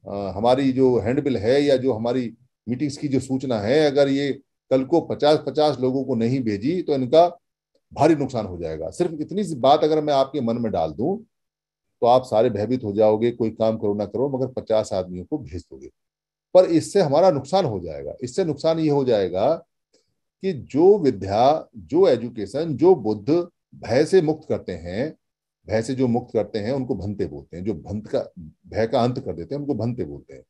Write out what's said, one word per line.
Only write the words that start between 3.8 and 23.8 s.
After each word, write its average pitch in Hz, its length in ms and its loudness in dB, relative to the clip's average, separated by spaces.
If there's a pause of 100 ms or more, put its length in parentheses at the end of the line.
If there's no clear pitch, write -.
अगर 139 180 4
ये 139 320 -2 (280)
कल 131 140 2
को 151 180 2
पचास 151 460 2
पचास 139 320 0
लोगों 131 240 0
को 127 120 -2
नहीं 117 240 0
भेजी 120 420 -2
तो 151 120 -2
इनका 160 460 4 (540)
भारी 156 220 4
नुकसान 123 300 -4
हो 87 120 -10
जाएगा। 80 320 -8
सिर्फ 160 320 -4
इतनी 185 220 -6
सी 160 120 -6
बात 151 280 4
अगर 156 200 2
मैं 147 100 -2
आपके 135 280 0
मन 117 160 -2
में 117 140 -4
डाल 80 200 -2
दूं 143 260 -4 (840)
तो 120 60 4
आप 127 160 6
सारे 113 260 2
भयभीत 113 340 -4
हो 101 100 -4
जाओगे, 107 380 4
कोई 113 180 -2
काम 113 280 0
करो 104 160 -2
ना 104 120 -2
करो 117 240 -4
मगर 131 180 -4
पचास 107 460 -2
आदमियों 90 320 -6
को 151 120 -6
भेज 90 240 -12
दोगे, 67 280 -20 (640)
पर 185 120 8
इससे 170 360 2
हमारा 165 300 4
नुकसान 160 340 0
हो 104 140 -4
जाएगा। 73 340 -10 (100)
इससे 175 220 -4
नुकसान 160 340 -2
ये 156 100 2
हो 143 140 2
जाएगा 107 520 2 (880)
कि 190 120 -4
जो 165 440 4
विद्या, 120 680 2 (100)
जो 139 300 2
एजुकेशन, 120 680 -2
जो 180 180 6
बुद्ध 110 540 -2 (260)
भय 131 300 0